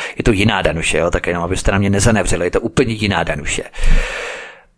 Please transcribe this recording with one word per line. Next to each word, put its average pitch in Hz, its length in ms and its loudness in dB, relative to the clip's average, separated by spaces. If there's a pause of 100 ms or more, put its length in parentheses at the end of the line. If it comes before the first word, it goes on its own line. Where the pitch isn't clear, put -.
(180)
je - 60 -4
to 123 80 2
jiná 101 300 2
Danuše, 80 360 0
jo, 82 140 2
tak 87 160 -2
jenom 85 160 -2
abyste 92 280 -2
na 98 60 2
mě 98 120 2
nezanevřeli, 98 560 2
je 90 60 -2
to - 100 0
úplně 117 320 -2
jiná 98 300 -2
Danuše. 76 400 -6 (1160)